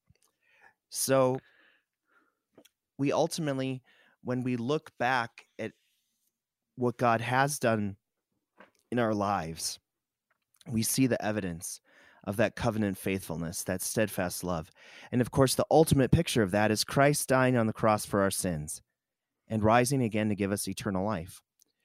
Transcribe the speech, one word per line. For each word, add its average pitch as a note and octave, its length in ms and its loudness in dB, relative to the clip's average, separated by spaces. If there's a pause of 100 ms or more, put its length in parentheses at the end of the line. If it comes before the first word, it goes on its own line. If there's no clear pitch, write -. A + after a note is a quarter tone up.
(880)
So C3 500 2 (1600)
we C#3 140 0
ultimately, C3 680 -2 (400)
when B2 200 -2
we B2 140 -2
look C3 420 -4
back B2 480 -2 (120)
at G#2+ 140 -8 (1000)
what A#2+ 240 -2
God A#2 220 4
has C3 380 0
done G#2+ 380 0 (920)
in A#2 80 -2
our A2 160 2
lives, G2 640 -4 (880)
we A2+ 140 -2
see C3 240 0
the A#2 180 0
evidence F#2+ 560 -6 (440)
of G2 120 -6
that G#2 200 0
covenant G#2+ 420 -2
faithfulness, E2+ 680 -6
that F#2 160 -4
steadfast G2 640 -4
love. F2 260 -4 (400)
And B2 100 0
of A2+ 100 0
course, C3 240 2
the - 160 0
ultimate C#3+ 400 4
picture D3 320 2
of F#2 80 2
that G#2+ 200 2
is G#2+ 140 0
Christ C#3+ 440 2
dying B2+ 280 4
on A2+ 100 2
the A2 60 -2
cross G#2+ 320 2
for G#2 160 0
our G2 100 4
sins D#2+ 520 -6 (680)
and G#2+ 160 -2
rising B2 380 4
again G#2+ 260 0
to G#2 60 0
give G2 180 0
us G#2 160 -4
eternal F#2+ 360 -4
life. F#2 360 -6 (440)